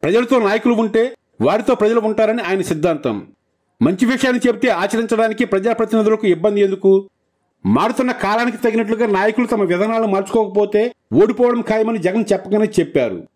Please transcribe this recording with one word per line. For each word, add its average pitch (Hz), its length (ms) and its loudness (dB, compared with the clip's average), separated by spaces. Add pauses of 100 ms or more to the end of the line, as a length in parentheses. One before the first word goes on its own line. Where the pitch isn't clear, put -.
ప్రజలతో 240 360 2
నాయకులు 220 340 2
ఉంటే 226 420 0 (260)
వారితో 208 340 2
ప్రజలు 220 240 2
ఉంటారని 220 420 0
ఆయన 190 200 -2
సిద్ధాంతం. 147 680 -2 (540)
మంచి 185 240 2
విషయాన్ని 247 420 0
చెబితే 240 220 0
ఆచరించడానికి 220 760 -2
ప్రజాప్రతినిధులకు 214 840 0
ఇబ్బంది 196 340 2
ఎందుకు? 190 480 2 (560)
మారుతున్న 240 460 0
కాలానికి 240 460 -2
తగినట్లుగా 220 500 -2
నాయకులు 214 400 0
తమ 220 140 -2
విధానాలు 208 460 0
మార్చుకోకపోతే 208 840 0 (200)
ఓడిపోవడం 240 480 2
ఖాయమని 220 360 0
జగన్ 190 360 0
చెప్పగానే 196 320 0 (140)
చెప్పారు. 117 560 -2